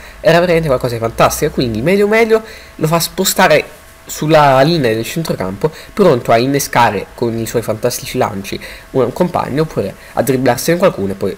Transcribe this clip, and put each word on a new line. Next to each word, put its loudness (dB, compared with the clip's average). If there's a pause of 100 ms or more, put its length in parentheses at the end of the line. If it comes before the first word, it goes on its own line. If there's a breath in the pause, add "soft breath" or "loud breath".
(220 loud breath)
era 4
veramente 2
qualcosa 0
di -6
fantastico. 0
Quindi -4
medio 2
medio 2 (340 loud breath)
lo -2
fa 0
spostare 2 (400)
sulla 4
linea 2
del -2
centrocampo, -4 (220 loud breath)
pronto 2
a 6
innescare 0
con -4
i -4
suoi -4
fantastici -4
lanci -4 (340 loud breath)
un 0
compagno, -2
oppure -6 (200 loud breath)
a -2
dribblarsene 0
qualcuno 0
e -8
poi -4